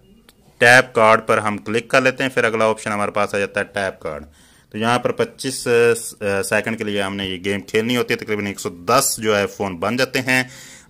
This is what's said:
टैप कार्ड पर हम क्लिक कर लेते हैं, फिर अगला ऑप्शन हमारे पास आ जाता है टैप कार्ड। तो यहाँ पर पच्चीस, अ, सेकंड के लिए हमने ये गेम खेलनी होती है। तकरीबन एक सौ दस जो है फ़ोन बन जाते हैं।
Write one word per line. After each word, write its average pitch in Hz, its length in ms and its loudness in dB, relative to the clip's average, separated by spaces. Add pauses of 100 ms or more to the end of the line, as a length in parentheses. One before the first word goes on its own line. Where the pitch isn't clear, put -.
(600)
टैप 127 340 8
कार्ड 110 260 6
पर 110 180 2
हम 107 200 -4
क्लिक 110 320 -6
कर 135 120 2
लेते 131 200 0
हैं, 131 80 -2
फिर 123 140 0
अगला 110 220 2
ऑप्शन 110 240 -2
हमारे 104 200 -2
पास 101 240 -2
आ 101 40 0
जाता 98 200 -4
है 98 80 -2
टैप 95 360 -6
कार्ड। 76 200 -10 (500)
तो 107 40 -10
यहाँ 117 220 0
पर 123 140 -2
पच्चीस, 127 460 -6
अ, 113 840 0
सेकंड 107 340 -2
के 110 60 -6
लिए 101 180 -4
हमने 98 260 -4
ये 92 120 -6
गेम 98 220 -4
खेलनी 110 340 -2
होती 120 180 -2
है। 113 40 -2
तकरीबन 104 300 -4
एक 98 120 -8
सौ 104 100 -8 (200)
दस 135 300 2
जो 107 160 0
है 101 120 2
फ़ोन 95 320 -6
बन 104 180 -2
जाते 131 220 -2
हैं। 127 300 0 (400)